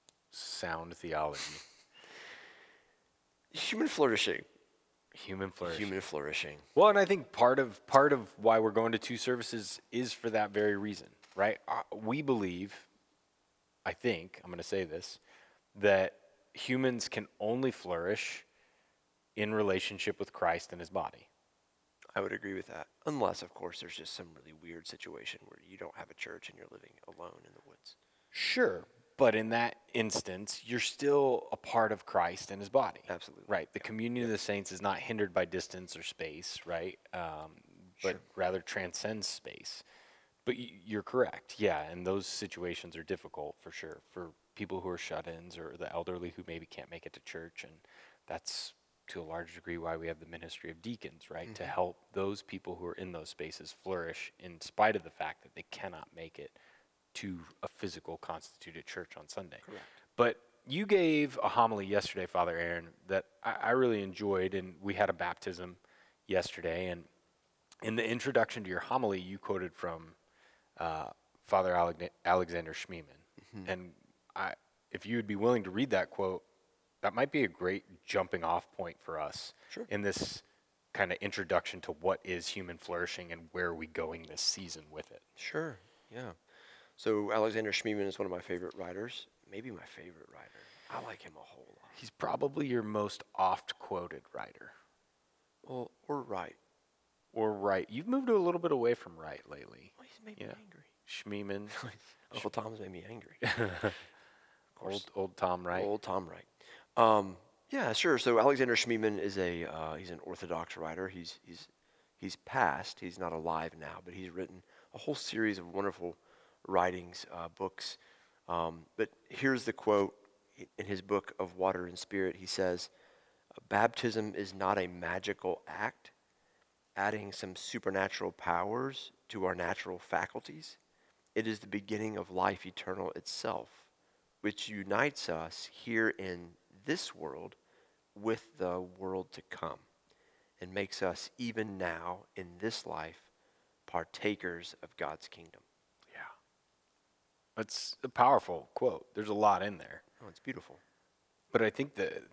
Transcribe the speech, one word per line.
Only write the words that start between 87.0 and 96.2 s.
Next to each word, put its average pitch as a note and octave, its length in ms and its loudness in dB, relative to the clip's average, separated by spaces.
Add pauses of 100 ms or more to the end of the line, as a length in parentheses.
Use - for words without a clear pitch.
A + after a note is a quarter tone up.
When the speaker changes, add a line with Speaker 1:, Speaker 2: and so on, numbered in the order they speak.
Speaker 2:
Alexander A2 400 2
Schmemann G#2 340 0
is F#2+ 140 -4
one G2+ 60 0
of F#2 60 -4
my F2 100 -4
favorite F2 340 -4
writers, F#2+ 520 -8 (220)
maybe A2+ 220 -10
my F2 140 -12
favorite E2 480 -18
writer. - 160 -20 (420)
I - 160 -6
like A2+ 140 -12
him E2+ 160 -18
a - 20 -18
whole B1+ 280 -20 (140)
lot. - 140 -20
Speaker 1:
He's - 140 -16
probably C#3+ 580 0
your A#2+ 160 4
most G#2+ 400 0 (120)
oft - 440 2
quoted F2 440 -6 (100)
writer. - 380 -10 (920)
Speaker 2:
Well, B2+ 280 -8 (180)
or C#3+ 140 -2